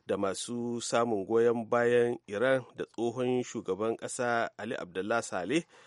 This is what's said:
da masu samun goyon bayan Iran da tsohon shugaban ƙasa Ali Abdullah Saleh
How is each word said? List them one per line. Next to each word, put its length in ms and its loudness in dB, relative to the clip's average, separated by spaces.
da 100 0
masu 640 -4
samun 440 0
goyon 440 4
bayan 480 4
Iran 380 2
da 100 -6
tsohon 600 -2
shugaban 500 -2
ƙasa 640 -2
Ali 180 -8
Abdullah 460 -2
Saleh 420 -2